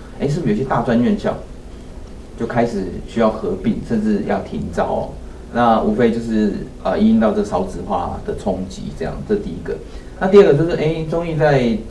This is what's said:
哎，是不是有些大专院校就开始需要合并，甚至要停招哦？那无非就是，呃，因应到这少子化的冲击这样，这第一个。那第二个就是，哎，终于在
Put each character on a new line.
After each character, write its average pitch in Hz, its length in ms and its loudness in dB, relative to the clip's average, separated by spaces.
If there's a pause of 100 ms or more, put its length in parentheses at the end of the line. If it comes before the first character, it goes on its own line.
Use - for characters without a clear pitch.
(200)
哎， - 80 -2
是 - 120 -2
不 - 80 -2
是 107 60 2
有 104 40 0
些 131 60 -2
大 123 180 0
专 117 200 2
院 107 180 2
校 - 160 -2 (1040)
就 117 80 -4
开 117 180 2
始 101 200 -2 (200)
需 - 140 -4
要 113 100 4
合 - 200 -4 (120)
并， - 140 0 (120)
甚 110 140 0
至 107 260 0
要 95 120 0
停 - 220 -8 (120)
招 - 120 0
哦？ - 240 -4 (440)
那 117 280 4
无 107 120 0
非 117 160 4
就 107 120 0
是， 107 320 0 (300)
呃， - 140 0
因 104 100 6
应 113 120 6
到 208 140 4
这 104 100 0
少 - 200 -2
子 - 220 -8
化 - 400 -4
的 202 120 -4
冲 92 220 -2 (100)
击 - 140 -12 (140)
这 - 60 -6
样， - 100 -4 (140)
这 104 80 2
第 101 140 -2
一 82 120 -8
个。 - 120 -8 (480)
那 185 60 2
第 196 120 8
二 196 60 12
个 147 80 8
就 160 160 2
是， 165 80 0
哎， 160 320 0
终 165 160 0
于 165 100 -2
在 123 400 4 (160)